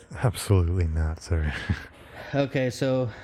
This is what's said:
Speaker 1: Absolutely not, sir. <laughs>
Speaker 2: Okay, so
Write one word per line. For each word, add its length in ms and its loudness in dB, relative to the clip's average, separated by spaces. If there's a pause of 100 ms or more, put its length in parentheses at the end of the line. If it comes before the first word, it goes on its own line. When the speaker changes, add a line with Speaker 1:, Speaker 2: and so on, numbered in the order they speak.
(220)
Speaker 1:
Absolutely 640 4
not, 360 -2
sir. 360 0
<laughs> 40 -8 (720)
Speaker 2:
Okay, 360 0
so 380 0 (160)